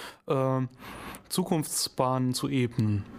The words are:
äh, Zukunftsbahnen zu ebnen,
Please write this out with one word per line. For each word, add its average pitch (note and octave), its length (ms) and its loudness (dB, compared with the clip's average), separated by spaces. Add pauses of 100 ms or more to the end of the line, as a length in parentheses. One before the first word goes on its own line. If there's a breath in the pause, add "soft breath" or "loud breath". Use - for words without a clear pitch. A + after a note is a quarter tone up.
(280 loud breath)
äh, C3 340 2 (680 loud breath)
Zukunftsbahnen C3 1040 0
zu C#3 160 -2
ebnen, A#2 560 2 (140)